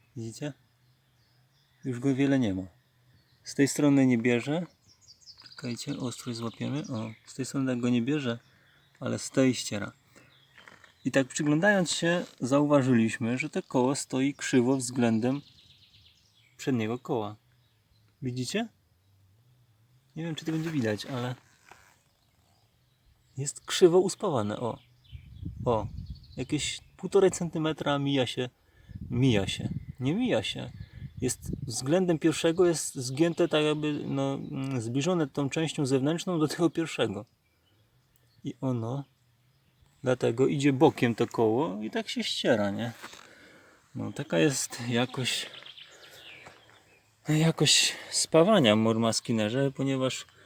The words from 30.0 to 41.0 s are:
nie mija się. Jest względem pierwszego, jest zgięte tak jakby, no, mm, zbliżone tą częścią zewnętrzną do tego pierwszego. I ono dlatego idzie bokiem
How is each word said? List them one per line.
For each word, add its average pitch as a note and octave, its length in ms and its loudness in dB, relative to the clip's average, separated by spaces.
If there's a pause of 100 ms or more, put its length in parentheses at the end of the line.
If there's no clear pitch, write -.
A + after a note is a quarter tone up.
nie C3+ 140 -2
mija G#3 280 0
się. B2+ 280 -8 (500)
Jest - 320 -4 (140)
względem D#3+ 520 0
pierwszego, E3 480 2
jest - 280 -2
zgięte D3+ 540 0
tak D3+ 160 2
jakby, D3+ 280 0 (140)
no, C#3 280 -2
mm, C3+ 460 -6
zbliżone C#3 460 0
tą C#3 240 -2
częścią D#3 360 -2
zewnętrzną D3+ 520 0
do D3+ 100 2
tego E3 220 0
pierwszego. A2+ 540 -4 (1200)
I - 160 -8
ono B2+ 440 -4 (1000)
dlatego B2+ 440 2
idzie C#3+ 260 2
bokiem C3 420 4